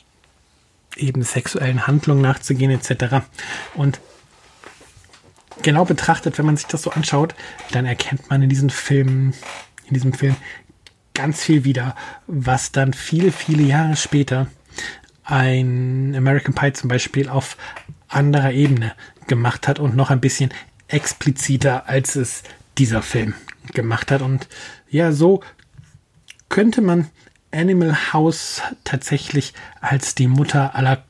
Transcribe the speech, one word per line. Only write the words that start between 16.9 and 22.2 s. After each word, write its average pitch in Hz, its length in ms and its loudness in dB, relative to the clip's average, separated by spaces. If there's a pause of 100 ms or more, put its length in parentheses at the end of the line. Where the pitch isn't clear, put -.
auf 131 280 -4 (520)
anderer 139 440 2
Ebene 127 400 2 (360)
gemacht 120 400 0
hat 143 100 0
und 143 160 0
noch 135 160 2
ein 131 100 2
bisschen 131 320 0 (360)
expliziter, - 1000 -2
als 131 280 -2
es 127 260 -4 (360)